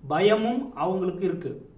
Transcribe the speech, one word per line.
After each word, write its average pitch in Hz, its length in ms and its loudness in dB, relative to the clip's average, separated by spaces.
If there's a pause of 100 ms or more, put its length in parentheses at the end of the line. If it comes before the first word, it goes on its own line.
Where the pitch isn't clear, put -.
பயமும் 214 640 2
அவங்களுக்கு 180 500 -2
இருக்கு. 165 280 -4 (260)